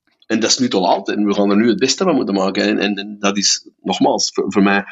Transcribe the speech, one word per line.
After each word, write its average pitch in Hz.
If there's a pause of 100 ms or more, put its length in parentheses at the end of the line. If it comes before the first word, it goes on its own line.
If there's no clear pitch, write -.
(260)
En 110
dat 120
is -
nu 123
te 107
laat 95
en 104
we 101
gaan 101
er 101
nu 113
het 104
beste 135
van 175
moeten 98
maken. 98
En, 104
en, 101
en 104
dat 101
is, - (140)
nogmaals, 107
voor, 98
voor 101
mij 98